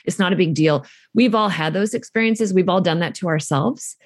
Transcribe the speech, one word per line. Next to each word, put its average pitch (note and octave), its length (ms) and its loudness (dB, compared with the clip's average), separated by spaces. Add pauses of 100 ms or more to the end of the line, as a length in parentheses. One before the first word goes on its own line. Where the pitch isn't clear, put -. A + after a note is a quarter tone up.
it's - 120 -4
not F#3 140 2
a F#3 40 0
big E3 180 2
deal." D3 300 2 (300)
We've A3+ 200 4
all G#3+ 160 0
had D#3+ 240 -2
those G#3 200 -2
experiences. A3+ 600 -2
We've F#3 140 2
all F#3 120 2
done E3+ 200 2
that E3 160 -2
to F3+ 120 -6
ourselves. D#3 760 -2